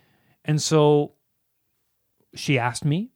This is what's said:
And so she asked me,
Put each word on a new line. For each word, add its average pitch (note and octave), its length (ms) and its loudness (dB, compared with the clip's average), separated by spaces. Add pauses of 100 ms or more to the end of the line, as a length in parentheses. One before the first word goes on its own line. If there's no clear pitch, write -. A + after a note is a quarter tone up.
(440)
And D3+ 160 -2
so D3 520 2 (1200)
she C#3 240 -2
asked A#2+ 260 -4
me, E3+ 320 -4